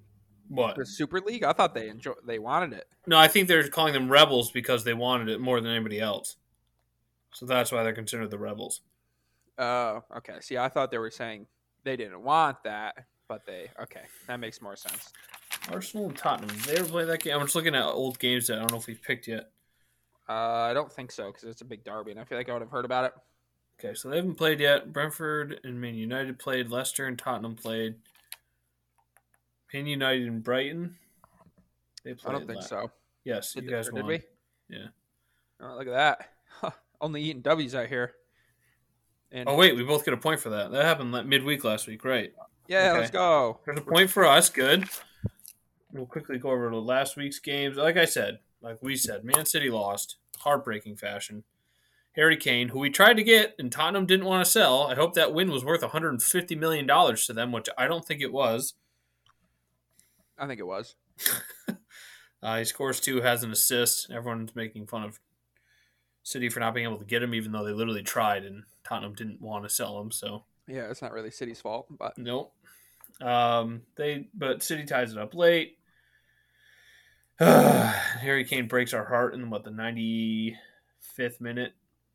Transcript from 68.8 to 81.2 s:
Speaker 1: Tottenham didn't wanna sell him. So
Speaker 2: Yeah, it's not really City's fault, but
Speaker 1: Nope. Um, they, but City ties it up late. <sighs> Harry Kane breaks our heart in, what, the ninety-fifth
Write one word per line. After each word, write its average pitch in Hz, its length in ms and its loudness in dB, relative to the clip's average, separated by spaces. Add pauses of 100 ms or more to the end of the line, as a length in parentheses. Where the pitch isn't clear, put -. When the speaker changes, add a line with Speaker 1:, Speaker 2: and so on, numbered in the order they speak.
Speaker 1:
Tottenham 104 300 -8
didn't 107 280 -10
wanna 104 280 -8
sell 104 320 -4
him. 107 100 -10
So 107 320 -10 (240)
Speaker 2:
Yeah, 127 220 -10
it's - 120 -12
not 117 120 -10
really 110 180 -10
City's 117 300 -12
fault, 113 280 -8
but - 280 -10
Speaker 1:
Nope. 123 360 -8 (680)
Um, 120 600 2 (120)
they, 147 380 -4
but 143 280 -2
City 151 220 -4
ties 127 300 -2
it 107 40 -10
up 104 160 -8
late. 170 440 4 (420)
<sighs> - 1200 -20
Harry 135 1040 6
Kane 127 240 -2
breaks 123 260 0
our 110 120 -2
heart 123 280 2
in, 123 160 -8
what, 107 140 -6
the 110 80 -14
ninety-fifth 113 1700 -6